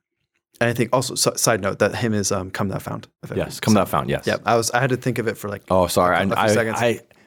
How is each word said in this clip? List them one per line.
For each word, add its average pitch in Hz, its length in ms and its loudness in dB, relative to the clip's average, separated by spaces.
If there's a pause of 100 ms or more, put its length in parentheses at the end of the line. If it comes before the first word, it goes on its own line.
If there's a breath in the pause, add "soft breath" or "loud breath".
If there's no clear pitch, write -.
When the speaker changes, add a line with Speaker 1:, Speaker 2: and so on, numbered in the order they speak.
(600)
Speaker 1:
and 117 100 2
I - 20 0
think 117 200 -2
also, 127 220 0
so, - 220 0
side 113 240 2
note, 95 180 -2
that 104 160 2
hymn 110 180 0
is, 104 180 0
um, 95 200 -4
"Come 98 180 -4
Thou 95 100 -4
Fount 110 280 -10 (160)
of - 100 -14
Every," 87 100 -2
Speaker 2:
Yes, - 180 -8
"Come 110 120 2
Speaker 1:
so, 101 80 6
Speaker 2:
Thou 90 60 2
Fount," 67 240 -2
yes. 67 160 -4
Speaker 1:
yeah, 104 180 0
I 113 120 4
was, 113 160 0
I 120 80 0
had 131 100 0
to 127 80 0
think 123 200 -4
of 113 80 -4
it 104 120 -2
for, 104 100 -8
like, 101 220 -10
Speaker 2:
Oh, 92 160 4
sorry. 90 300 2
Speaker 1:
a, 95 120 2
a 92 100 0
Speaker 2:
I, 107 100 2
Speaker 1:
few 104 60 4
seconds. 113 240 0
Speaker 2:
I, 120 80 0
I, 110 140 0 (260 soft breath)